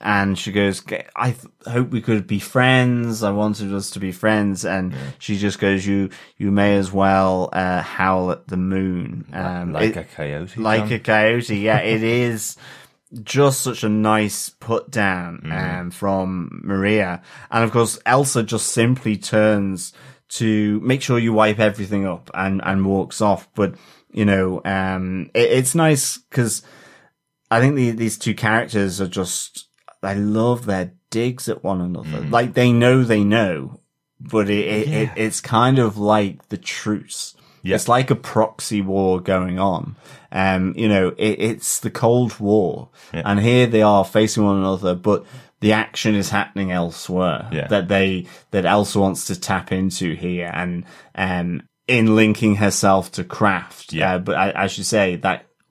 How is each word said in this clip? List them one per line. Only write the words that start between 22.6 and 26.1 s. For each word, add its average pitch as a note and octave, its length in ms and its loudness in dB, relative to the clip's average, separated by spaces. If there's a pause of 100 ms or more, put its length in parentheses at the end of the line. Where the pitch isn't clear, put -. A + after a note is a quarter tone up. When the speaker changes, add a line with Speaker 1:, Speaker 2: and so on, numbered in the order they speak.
Speaker 1:
and F#2+ 200 0
walks G2 360 0
off. G2+ 340 2
But, G2+ 200 0 (360)
you G#2+ 140 0
know, F#2+ 400 2
um, F#2+ 680 -4
it, A#2+ 180 4
it's B2+ 220 2
nice D#3 460 2 (100)